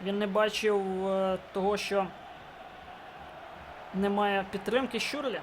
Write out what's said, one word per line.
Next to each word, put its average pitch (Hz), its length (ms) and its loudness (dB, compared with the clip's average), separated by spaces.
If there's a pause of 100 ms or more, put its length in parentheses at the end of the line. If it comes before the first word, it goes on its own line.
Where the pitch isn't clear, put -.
Він 196 160 0
не 208 80 2
бачив, 202 800 4
е, 190 300 2 (160)
того, 196 240 2
що 196 300 2 (1900)
немає 202 580 4
підтримки 226 480 0
Щурля. 269 440 -2